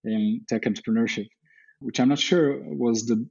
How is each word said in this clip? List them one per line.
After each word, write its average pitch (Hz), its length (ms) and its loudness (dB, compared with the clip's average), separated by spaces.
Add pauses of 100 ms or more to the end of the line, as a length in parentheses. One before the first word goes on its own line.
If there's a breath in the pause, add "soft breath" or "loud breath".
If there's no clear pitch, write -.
in 110 460 0
tech 113 140 -2
entrepreneurship, 110 640 -2 (520 soft breath)
which 127 200 -6
I'm 127 100 4
not 143 100 2
sure 156 440 2
was 117 420 -2
the 117 100 2 (160)